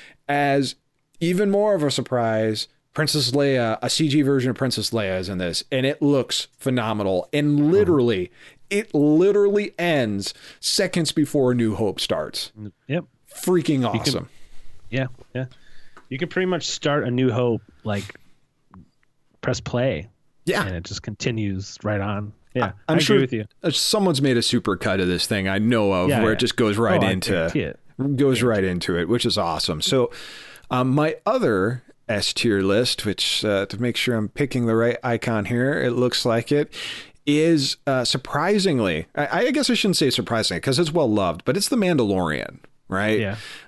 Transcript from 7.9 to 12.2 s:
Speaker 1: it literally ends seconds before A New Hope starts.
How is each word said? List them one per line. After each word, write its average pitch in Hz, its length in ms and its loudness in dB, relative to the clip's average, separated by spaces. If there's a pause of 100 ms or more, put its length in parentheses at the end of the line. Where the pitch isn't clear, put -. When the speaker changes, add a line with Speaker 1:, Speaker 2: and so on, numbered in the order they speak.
Speaker 1:
it - 260 -4
literally 196 840 4
ends 123 560 0 (260)
seconds 180 520 0
before 139 400 2
A - 20 2
New 113 200 2
Hope 104 260 -2
starts. - 520 -4 (360)